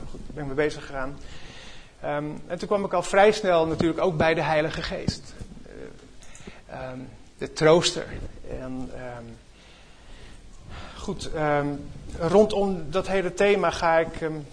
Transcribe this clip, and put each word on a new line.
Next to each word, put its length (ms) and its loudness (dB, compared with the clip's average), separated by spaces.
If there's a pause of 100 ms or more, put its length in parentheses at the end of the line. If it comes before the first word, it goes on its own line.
(100)
goed, 140 -10
daar 100 -12
ben 80 -8
ik 40 -6
mee 200 2
bezig 200 -6
gegaan. 320 -6 (840)
Ehm, 300 -2 (160)
en 120 -6
toen 100 -6
kwam 160 2
ik 80 -4
al 100 2
vrij 300 8
snel 340 4
natuurlijk 340 2
ook 160 2
bij 180 4
de 80 2
Heilige 400 2
Geest. 520 -6 (1300)
Eh, 120 -12
ehm, 200 -10 (400)
de 140 -6
trooster. 540 6 (540)
En, 340 -6
ehm, 300 -12 (1700)
goed, 360 -6
ehm, 360 2 (500)
rondom 720 4
dat 160 0
hele 280 0
thema 360 4
ga 280 4
ik, 220 0
ehm, 120 -2 (200)